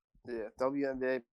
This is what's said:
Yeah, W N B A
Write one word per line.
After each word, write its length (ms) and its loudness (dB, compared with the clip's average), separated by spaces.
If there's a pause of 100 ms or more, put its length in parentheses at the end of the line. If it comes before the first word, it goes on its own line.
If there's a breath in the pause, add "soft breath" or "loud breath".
(300)
Yeah, 200 -4 (100)
W 300 2
N 100 -4
B 80 0
A 140 2 (120)